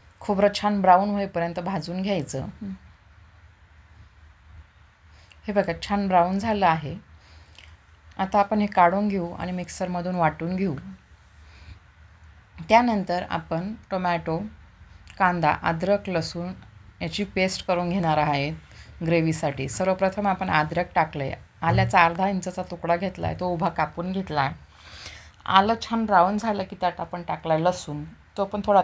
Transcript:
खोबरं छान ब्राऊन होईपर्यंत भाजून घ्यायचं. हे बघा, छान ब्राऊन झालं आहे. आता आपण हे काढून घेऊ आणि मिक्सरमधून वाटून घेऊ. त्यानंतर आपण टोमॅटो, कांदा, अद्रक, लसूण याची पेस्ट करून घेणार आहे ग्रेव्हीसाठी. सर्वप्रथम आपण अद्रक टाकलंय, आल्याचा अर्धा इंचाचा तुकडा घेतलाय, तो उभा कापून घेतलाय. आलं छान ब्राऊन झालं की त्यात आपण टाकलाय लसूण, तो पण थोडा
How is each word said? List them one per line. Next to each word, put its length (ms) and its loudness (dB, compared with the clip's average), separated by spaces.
खोबरं 340 2
छान 260 0
ब्राऊन 280 6
होईपर्यंत 520 -4
भाजून 420 -4
घ्यायचं. 440 -4
हे 60 -6
बघा, 200 2
छान 200 0
ब्राऊन 300 4
झालं 280 0
आहे. 300 0
आता 220 2
आपण 180 0
हे 80 2
काढून 420 4
घेऊ 240 -2
आणि 200 -8
मिक्सरमधून 640 -6
वाटून 420 0
घेऊ. 200 -2
त्यानंतर 600 2
आपण 440 -4
टोमॅटो, 520 -2
कांदा, 440 2
अद्रक, 460 0
लसूण 440 -4
याची 220 -4
पेस्ट 420 -2
करून 240 0
घेणार 280 2
आहे 320 0
ग्रेव्हीसाठी. 600 0
सर्वप्रथम 600 0
आपण 220 -2
अद्रक 440 2
टाकलंय, 400 0
आल्याचा 420 4
अर्धा 240 2
इंचाचा 340 -4
तुकडा 340 -2
घेतलाय, 440 -4
तो 60 -2
उभा 220 0
कापून 440 -4
घेतलाय. 400 -2
आलं 360 6
छान 240 -2
ब्राऊन 320 4
झालं 260 -2
की 160 -12
त्यात 200 -2
आपण 220 -8
टाकलाय 360 0
लसूण, 460 -2
तो 80 -2
पण 200 -4
थोडा 200 6